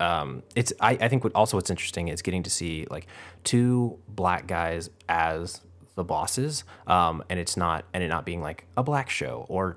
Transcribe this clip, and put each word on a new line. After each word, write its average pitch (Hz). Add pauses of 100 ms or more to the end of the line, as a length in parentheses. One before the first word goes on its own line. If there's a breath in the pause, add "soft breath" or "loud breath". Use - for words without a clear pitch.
um, 76 (140)
it's, 120
I, 110
I 117
think 127
what, 113
also 107
what's 90
interesting 87
is 78
getting 90
to -
see, 80
like, 76 (380 loud breath)
two 123 (100)
black 90
guys 85 (180)
as 82 (360)
the 92
bosses, 147 (220 loud breath)
um, 85
and 90
it's 87
not, 82
and 92
it 87
not 85
being, 85
like, 76 (120)
a 123
black 139
show, 60
or 92